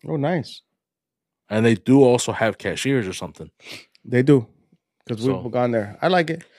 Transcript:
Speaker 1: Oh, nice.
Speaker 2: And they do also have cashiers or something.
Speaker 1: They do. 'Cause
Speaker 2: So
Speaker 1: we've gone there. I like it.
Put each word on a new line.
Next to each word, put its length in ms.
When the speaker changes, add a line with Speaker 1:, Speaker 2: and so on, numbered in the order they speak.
Speaker 1:
Oh, 80
nice. 460
Speaker 2:
And 160
they 100
do 280
also 280
have 260
cashiers 500
or 60
something. 360
Speaker 1:
They 180
do. 240
'Cause 160
Speaker 2:
So 180
Speaker 1:
we've 100
gone 200
there. 300
I 60
like 220
it. 140